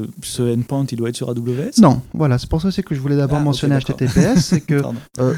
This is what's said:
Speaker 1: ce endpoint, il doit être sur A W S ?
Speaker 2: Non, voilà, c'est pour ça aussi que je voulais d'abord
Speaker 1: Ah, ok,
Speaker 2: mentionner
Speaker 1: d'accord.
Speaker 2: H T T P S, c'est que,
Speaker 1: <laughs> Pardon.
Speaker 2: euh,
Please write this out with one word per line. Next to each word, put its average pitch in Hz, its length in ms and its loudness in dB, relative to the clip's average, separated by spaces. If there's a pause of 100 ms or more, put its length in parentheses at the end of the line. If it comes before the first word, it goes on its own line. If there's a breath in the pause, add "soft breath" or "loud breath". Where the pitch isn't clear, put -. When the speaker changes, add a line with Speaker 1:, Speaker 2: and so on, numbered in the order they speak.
(220)
Speaker 1:
ce 120 340 -2
endpoint, 135 360 -2
il 120 80 -6
doit 117 100 -2
être 123 60 -6
sur 123 160 -6
A - 20 -2
W 123 260 -4
S ? 247 200 -2
Speaker 2:
Non, 135 200 6 (140)
voilà, 139 240 0
c'est - 100 -8
pour 160 140 -2
ça 185 60 0
aussi 185 160 -2
que - 100 -6
je 139 60 -4
voulais 143 180 0
d'abord 143 200 0
Speaker 1:
Ah, 147 40 0
ok, 147 40 0
Speaker 2:
mentionner 143 280 0
Speaker 1:
d'accord. 135 220 0
Speaker 2:
H - 20 -12
T 131 80 0
T 123 80 0
P 180 60 4
S, 185 260 4
c'est 160 160 0
que, 143 200 0
Speaker 1:
<laughs> - 0 -
Pardon. 120 180 -4 (180)
Speaker 2:
euh, 127 200 2